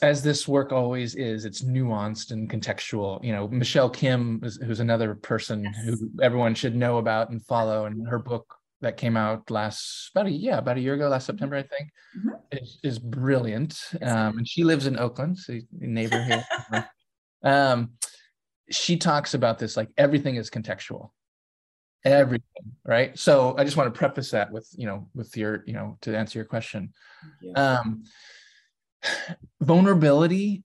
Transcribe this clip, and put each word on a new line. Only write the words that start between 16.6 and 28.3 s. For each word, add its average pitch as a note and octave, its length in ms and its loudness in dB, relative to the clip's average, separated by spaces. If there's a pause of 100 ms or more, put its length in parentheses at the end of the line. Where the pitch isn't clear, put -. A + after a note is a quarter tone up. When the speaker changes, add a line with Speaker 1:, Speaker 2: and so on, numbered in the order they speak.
Speaker 2:
<laughs> - 160 -2 (560)
Speaker 1:
Um, C3+ 500 4 (760)
she - 280 0
talks D3 360 0
about A#2+ 240 2
this, A2+ 180 -6
like, A2 220 -2
everything C#3+ 380 4
is A2 160 -6
contextual. - 580 -10 (960)
Speaker 2:
Sure. C3+ 100 6
Speaker 1:
Everything, B2 500 2 (200)
right? B2 320 2
So B2+ 400 6
I C#3+ 60 2
just C#3+ 140 0
wanna C3 140 2
preface C3+ 400 -2
that G#2 200 0
with, A2 160 -12 (100)
you A#2+ 80 -8
know, G2+ 300 -8
with - 200 -10
your, G#2+ 300 -4
you A#2+ 80 -8
know, G#2 280 -8
to A2 140 -4
answer G#2+ 240 -4
your G#2+ 60 -8
question. G#2+ 480 -8 (280)
Speaker 2:
Thank D#3+ 200 -20
you. F2+ 140 -14
Speaker 1:
Um, B2 480 2 (1000)